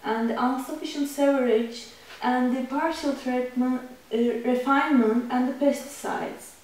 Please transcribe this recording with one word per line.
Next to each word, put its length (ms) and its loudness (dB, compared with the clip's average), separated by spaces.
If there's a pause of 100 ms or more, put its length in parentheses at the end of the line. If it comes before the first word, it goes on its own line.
and 280 0
insufficient 760 -2
sewerage, 760 2 (360)
and 320 2
the 120 -2
partial 460 -2
treatment, 680 -2 (320)
uh, 40 0 (280)
refinement, 880 2
and 180 2
the 160 -2
pesticides 880 -4 (100)